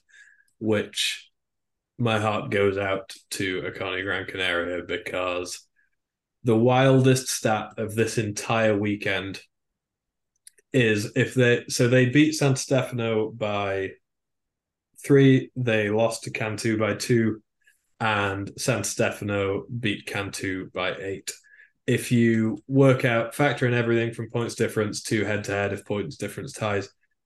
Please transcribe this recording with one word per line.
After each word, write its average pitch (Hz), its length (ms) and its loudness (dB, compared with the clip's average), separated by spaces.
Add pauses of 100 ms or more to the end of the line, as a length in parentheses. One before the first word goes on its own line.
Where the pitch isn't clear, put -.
(600)
which - 680 -2 (680)
my 113 220 0
heart 104 320 -2
goes 101 260 2
out 95 360 -4 (180)
to 92 320 -4
Akani 92 400 -6
Gran 95 220 -4
Canaria, 87 600 -4
because 90 800 -6 (760)
the 113 140 2
wildest 127 720 4
stat 107 480 -2
of 104 180 -6
this 110 220 0
entire 110 600 0
weekend 101 640 -4 (1300)
is 110 420 2
if 120 180 0
they, 120 340 4
so 123 200 2
they 127 200 6
beat 147 260 4
San 139 220 2
Stefano 113 720 -2
by 101 640 -4 (1120)
three, 135 520 6
they 110 340 0
lost 113 340 0
to 131 80 -10
Cantu 110 460 -4
by 104 180 0
two, 113 460 0 (580)
and 101 580 -2
San 110 260 -2
Stefano 101 840 -2 (140)
beat 104 260 -4
Cantu 95 680 -6
by 92 240 -4
eight. 95 360 -10 (560)
If 120 240 0
you 113 560 4
work 135 380 6
out, 117 300 0
factor 135 320 2
in 120 60 2
everything 117 400 0
from 113 160 -10
points 117 260 -4
difference 104 480 -2
to 107 220 0
head-to-head, 101 480 -2
if 98 120 -10
points 101 300 -6
difference - 380 -10
ties, 101 360 -4 (360)